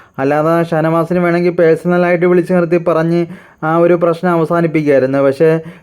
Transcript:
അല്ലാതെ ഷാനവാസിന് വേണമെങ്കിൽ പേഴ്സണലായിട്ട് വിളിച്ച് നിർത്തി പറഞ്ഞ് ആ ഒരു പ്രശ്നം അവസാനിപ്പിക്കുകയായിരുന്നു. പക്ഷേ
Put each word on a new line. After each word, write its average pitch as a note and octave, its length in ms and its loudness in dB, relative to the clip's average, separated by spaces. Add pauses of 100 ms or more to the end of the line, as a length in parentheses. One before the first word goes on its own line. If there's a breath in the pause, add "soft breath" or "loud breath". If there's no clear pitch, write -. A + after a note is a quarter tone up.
(200 loud breath)
അല്ലാതെ D3+ 440 0
ഷാനവാസിന് E3 560 -2
വേണമെങ്കിൽ F3 320 0
പേഴ്സണലായിട്ട് F3 760 0
വിളിച്ച് F3+ 280 0
നിർത്തി F3 240 0
പറഞ്ഞ് E3+ 480 0 (380 loud breath)
ആ D#3+ 140 0
ഒരു E3+ 160 4
പ്രശ്നം E3+ 380 0
അവസാനിപ്പിക്കുകയായിരുന്നു. D#3 880 0
പക്ഷേ D#3+ 400 2 (240 loud breath)